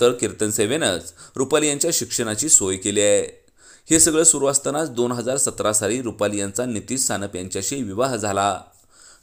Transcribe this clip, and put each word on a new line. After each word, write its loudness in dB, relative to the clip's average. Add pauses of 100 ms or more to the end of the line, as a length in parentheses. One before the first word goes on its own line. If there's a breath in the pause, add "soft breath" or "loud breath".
तर 6
कीर्तन -2
सेवेनंच -2 (220 loud breath)
रुपाली 0
यांच्या 0
शिक्षणाची -4
सोय 4
केली 0
आहे. 2 (460 loud breath)
हे 4
सगळं 4
सुरू 4
असतानाच -2
दोन 0
हजार -2
सतरा 0
साली 0
रुपाली -2
यांचा -2
नितीश -4
सानप -2
यांच्याशी -6
विवाह -2
झाला. 0 (600 loud breath)